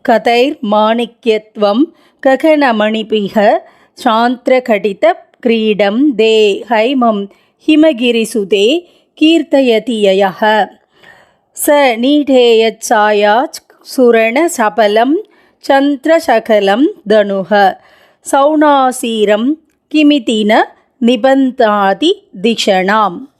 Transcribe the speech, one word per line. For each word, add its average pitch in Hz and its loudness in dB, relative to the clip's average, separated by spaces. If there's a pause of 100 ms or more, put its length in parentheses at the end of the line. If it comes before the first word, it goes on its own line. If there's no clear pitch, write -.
"கதைர் 240 0 (140)
மாணிக்யத்வம் 220 -2 (440)
ககனமணிபிக 220 0 (460)
சாந்திரகடித 247 0 (260)
கிரீடம் 220 0
தே 220 0
ஹைமம் 226 -2 (380)
ஹிமகிரிசுதே 240 0 (360)
கீர்த்தயதி 269 0
யயஹ. 196 0 (1000)
ச - 0 (300)
நீடேயச்சாயாச் 226 0 (360)
சுரண 233 0 (120)
சபலம் 233 0 (540)
சந்திரசகலம் 269 0 (240)
தனுஹ 202 0 (540)
சௌனாசீரம் 262 0 (440)
கிமிதின 262 0 (360)
நிபந்தாதி 247 0 (140)
திஷணாம்." 202 0 (240)